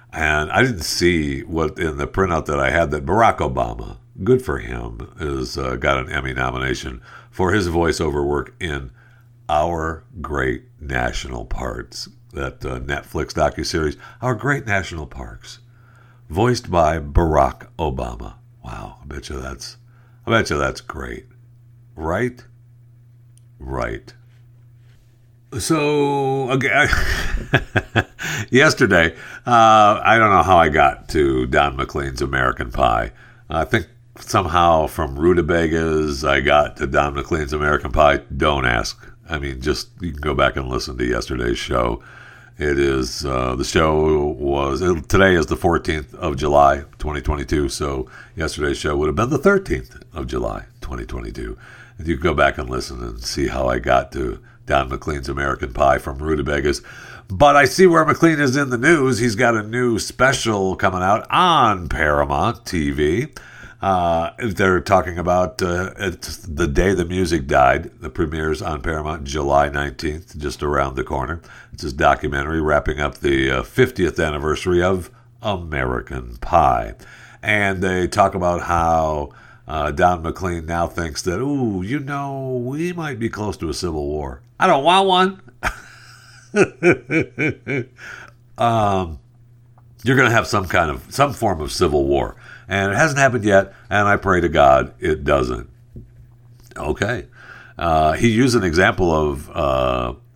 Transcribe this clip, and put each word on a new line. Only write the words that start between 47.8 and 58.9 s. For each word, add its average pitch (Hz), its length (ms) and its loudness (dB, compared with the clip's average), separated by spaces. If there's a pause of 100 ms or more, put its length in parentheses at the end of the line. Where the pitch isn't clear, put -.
yesterday's 73 420 -4
show 73 180 -2
would 76 120 0
have 73 80 -2
been 120 140 0
the 147 80 0
thirteenth 190 580 0 (160)
of 69 160 -8
July, 57 380 -6 (140)
twenty 60 260 -10
twenty-two. 57 520 -10 (400)
And 78 80 -10
you 82 80 0
can 69 80 -8
go 82 120 0
back 71 220 4
and 64 140 -8
listen 62 320 -8
and 57 180 -10
see 67 280 -4
how 64 180 -2
I 62 140 0
got 64 320 0
to 64 280 -6 (260)
Don 67 220 0
McLean's 67 400 -6
American 69 440 -6
Pie 69 260 2
from 67 200 -8
Rutabagas. 71 640 -2 (460)
But 143 280 6
I 143 80 6
see 185 220 4
where 165 180 6
McLean 156 340 4
is 135 180 2
in 143 140 0
the 123 80 -2
news. 135 400 4